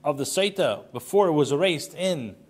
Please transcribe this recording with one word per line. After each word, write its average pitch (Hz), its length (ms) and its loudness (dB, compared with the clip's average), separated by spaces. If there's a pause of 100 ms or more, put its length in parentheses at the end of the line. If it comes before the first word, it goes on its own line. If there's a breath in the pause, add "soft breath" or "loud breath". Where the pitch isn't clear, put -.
of 147 140 0
the 139 60 -4
Saita 180 680 -2
before 190 360 2
it 165 40 2
was 147 180 4
erased 156 440 0
in 165 420 -4 (140)